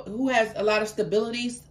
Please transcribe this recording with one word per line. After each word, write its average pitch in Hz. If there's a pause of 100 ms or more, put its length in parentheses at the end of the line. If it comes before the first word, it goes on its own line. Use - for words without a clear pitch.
(120)
who 262
has 220
a 196
lot 214
of 214
stability. 226 (200)